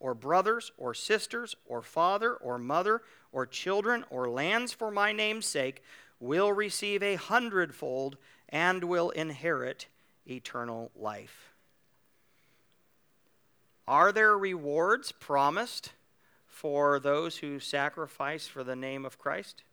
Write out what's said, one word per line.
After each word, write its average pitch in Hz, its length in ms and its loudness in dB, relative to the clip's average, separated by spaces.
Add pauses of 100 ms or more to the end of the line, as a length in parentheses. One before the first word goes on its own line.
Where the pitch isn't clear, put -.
or 131 120 -2
brothers 185 640 2
or 123 160 -6
sisters 214 640 -2 (120)
or 120 160 -8
father 202 520 0
or 123 240 -6
mother 180 460 0 (260)
or 131 160 -2
children 208 640 0
or 127 180 -2
lands 196 440 0
for 220 180 -6
my 208 220 2
name's 214 340 -2
sake - 380 -2 (340)
will 175 340 2
receive 202 480 -2
a 202 140 0
hundredfold 156 1040 0 (300)
and 175 360 2
will 175 260 0
inherit 143 760 -4 (400)
eternal 117 680 -8
life." 107 480 -10 (2500)
Are 165 260 6
there 214 240 6
rewards 180 760 0
promised 147 840 0 (520)
for 143 540 2
those 147 380 0
who 143 200 -6
sacrifice 147 880 -4
for 135 160 -10
the 127 140 -6
name 135 300 -8
of - 120 -14
Christ? - 440 -8 (100)